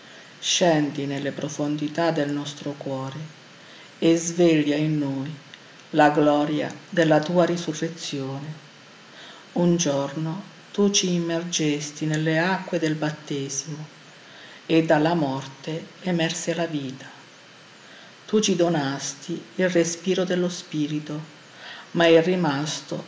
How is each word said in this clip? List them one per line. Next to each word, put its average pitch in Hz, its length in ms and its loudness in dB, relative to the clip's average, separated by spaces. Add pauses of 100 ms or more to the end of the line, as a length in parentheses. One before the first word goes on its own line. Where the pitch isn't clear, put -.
(380)
Scendi 147 680 2
nelle 139 260 -4
profondità 151 800 -2
del 147 200 0
nostro 143 420 -6
cuore 135 460 -8 (800)
e 165 160 6
sveglia 165 640 4
in 151 220 0
noi 139 360 -4 (580)
la 151 180 8
gloria 147 600 2 (200)
della 156 300 4
tua 175 260 2
risurrezione. 151 1040 -6 (1000)
Un 175 260 4
giorno 156 640 -2 (300)
tu 202 180 4
ci 185 240 0
immergesti 165 880 -2
nelle 156 340 0
acque 180 400 -2
del 156 180 0
battesimo 151 1040 -6 (680)
e 160 180 4
dalla 160 300 4
morte 147 720 -4 (160)
emerse 165 520 -2
la 170 120 -2
vita. 139 380 -8 (1200)
Tu 214 140 2
ci 196 160 2
donasti 160 840 -2 (140)
il 185 120 2
respiro 180 560 0
dello 180 240 0
Spirito, 151 720 -6 (680)
ma 170 160 2
è 165 160 8
rimasto 156 840 -2